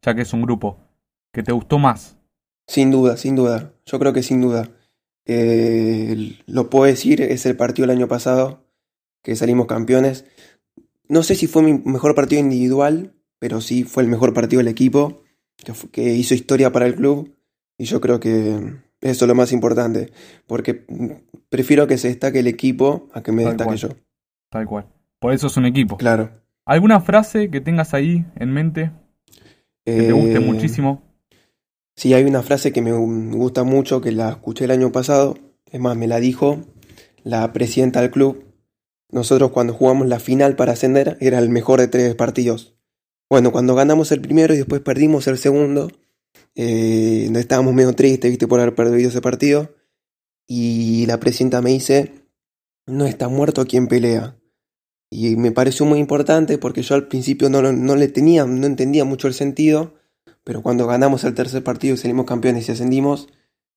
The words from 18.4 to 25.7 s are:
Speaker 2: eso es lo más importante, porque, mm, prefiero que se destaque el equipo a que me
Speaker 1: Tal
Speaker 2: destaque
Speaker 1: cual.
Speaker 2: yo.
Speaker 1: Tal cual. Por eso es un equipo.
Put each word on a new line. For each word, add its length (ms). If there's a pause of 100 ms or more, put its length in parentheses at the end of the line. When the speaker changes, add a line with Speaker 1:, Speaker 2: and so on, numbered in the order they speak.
Speaker 2:
eso 240
es 40
lo 60
más 180
importante, 600 (340)
porque, 420
mm, 200 (420)
prefiero 360
que 120
se 100
destaque 320
el 60
equipo 680
a 100
que 100
me 120
Speaker 1:
Tal 80
Speaker 2:
destaque 160
Speaker 1:
cual. 100
Speaker 2:
yo. 100 (600)
Speaker 1:
Tal 160
cual. 200 (340)
Por 120
eso 160
es 80
un 100
equipo. 320